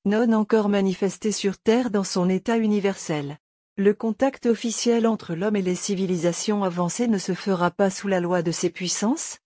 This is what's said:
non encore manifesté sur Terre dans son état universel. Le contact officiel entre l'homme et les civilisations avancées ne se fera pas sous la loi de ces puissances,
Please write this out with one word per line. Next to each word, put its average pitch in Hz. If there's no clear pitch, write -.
non 220
encore 214
manifesté 196
sur 190
Terre 233
dans 196
son 180
état 190
universel. 190
Le 202
contact 233
officiel 233
entre 214
l'homme 202
et 196
les 180
civilisations 185
avancées 180
ne 220
se 185
fera 175
pas 196
sous 196
la 190
loi 175
de 170
ces 175
puissances, 202